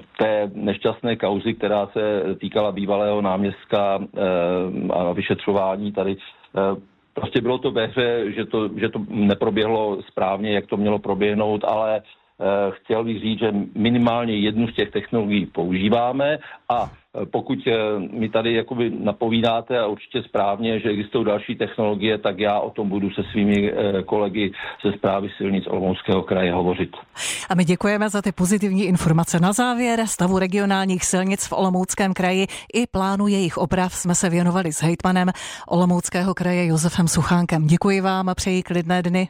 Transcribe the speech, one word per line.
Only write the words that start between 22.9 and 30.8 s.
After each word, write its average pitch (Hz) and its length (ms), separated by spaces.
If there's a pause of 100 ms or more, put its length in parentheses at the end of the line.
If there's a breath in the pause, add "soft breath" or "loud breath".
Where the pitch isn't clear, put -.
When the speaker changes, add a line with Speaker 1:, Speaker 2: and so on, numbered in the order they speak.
Speaker 1:
se - 200
svými, 101 400
eh, 98 320
kolegy 101 480 (320 loud breath)
ze 104 80
Správy 98 460
silnic 98 300
Olomouckého 92 540
kraje 92 320
hovořit. 90 420 (540 loud breath)
Speaker 2:
A 185 60
my 180 100
děkujeme 208 440
za 202 120
ty 202 100
pozitivní 190 540
informace 170 540
na 185 140
závěr. 240 540
Stavu 190 320
regionálních 190 680